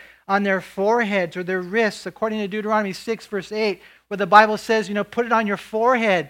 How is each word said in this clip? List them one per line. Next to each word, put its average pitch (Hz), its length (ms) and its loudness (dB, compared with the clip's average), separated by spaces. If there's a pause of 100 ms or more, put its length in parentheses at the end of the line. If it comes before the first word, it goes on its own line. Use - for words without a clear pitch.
(260)
on 196 180 0
their 190 180 0
foreheads 202 720 0
or 180 80 -6
their 185 180 -4
wrists. 202 440 -2
According 214 340 -4
to 202 80 -4
Deuteronomy 208 460 -2
six, - 320 -8
verse 196 260 -8
eight, 214 300 -4 (260)
where 202 100 -6
the 196 80 -2
Bible 214 320 6
says, 220 300 0
you 202 80 -6
know, 208 80 -2
"Put 233 220 -4
it 226 80 0
on 226 120 2
your 202 120 -2
forehead." 220 720 0